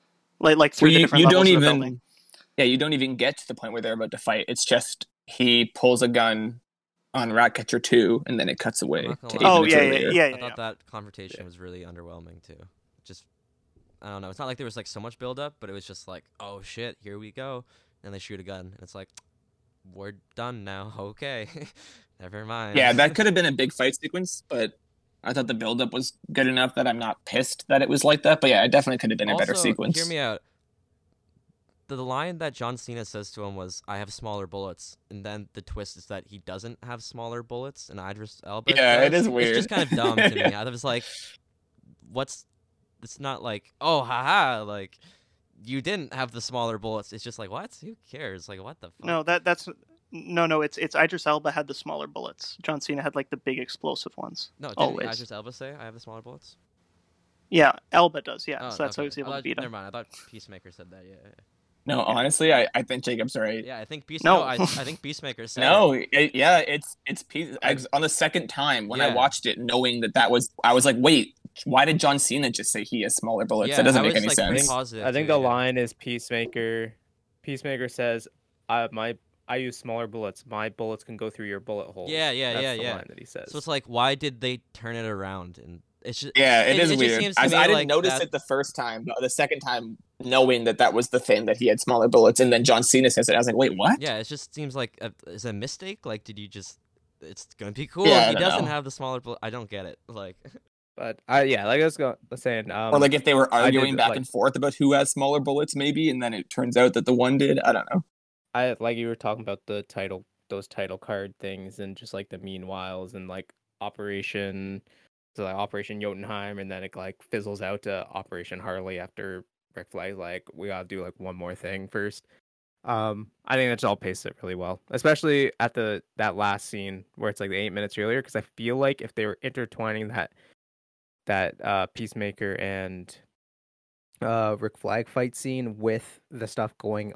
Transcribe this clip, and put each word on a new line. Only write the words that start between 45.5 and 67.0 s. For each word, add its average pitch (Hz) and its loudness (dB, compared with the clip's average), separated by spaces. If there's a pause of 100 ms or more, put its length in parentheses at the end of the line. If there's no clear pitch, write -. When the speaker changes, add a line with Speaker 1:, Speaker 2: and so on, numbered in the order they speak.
Speaker 3:
you 131 -6
didn't 175 -6
have 127 -6
the 117 -10
smaller 117 -4
bullets." 107 -8
It's 107 -14
just 117 -14
like, 101 -12
"What? 143 -14
Who 220 -18 (140)
cares? 104 -14
Like, 95 -16
what 127 -18
the 87 -18
fuck?" - -20
Speaker 1:
No, 165 -2
that, 170 0
that's, 175 -2 (460)
no, 170 0
no, 160 2
it's, 147 -4
it's - -6
Idris 165 0
Elba 151 0
had 147 -4
the 135 -10
smaller 147 -10
bullets. - -14
John 151 -6
Cena 143 -6
had, 143 -4
like, 139 -6
the 135 -8
big 131 -6
explosive - -8
ones. - -12
Speaker 3:
No, 143 -12
didn't 107 -12
Speaker 1:
Always. - 0
Speaker 3:
Idris 117 -14
Elba 110 -14
say, 135 -16
"I 117 -16
have 113 -18
the 117 -20
smaller 113 -20
bullets"? 120 -20 (960)
Speaker 1:
Yeah, 156 6 (200)
Elba 165 4
does, - -12
yeah. 135 -6
Speaker 3:
Oh, 123 -10
Speaker 1:
So 113 -6
that's - -6
how 147 -6
Speaker 3:
okay. - -6
Speaker 1:
he's 143 -10
able 135 -10
Speaker 3:
I 139 -8
Speaker 1:
to - -8
Speaker 3:
thought, 131 -12
Speaker 1:
beat - -6
him. 135 -8
Speaker 3:
never 123 -10
mind. 98 -14
I 101 -16
thought 113 -14 (240)
Peacemaker 98 -20
said 87 -20
that, 92 -20
yeah, 95 -20 (100)
yeah. 104 -20 (560)
Speaker 2:
No, 131 -2
Speaker 1:
Yeah. - 0
Speaker 2:
honestly, 143 2
I, 120 6
I 107 0
think 131 -6
Jacob's 117 -4
right. 110 -4
Speaker 3:
Yeah, 123 -14
I 110 -14
think 151 -16
Peace-, 151 -12
Speaker 1:
No. 175 6
Speaker 3:
no, - -2
I, 131 -4
I 185 0 (180)
think 156 -10
Peacemaker 139 -10
said - -4
Speaker 2:
No, 165 8
Speaker 3:
it. 117 -4
Speaker 2:
it, 143 4
yeah, 160 8
it's, 147 -4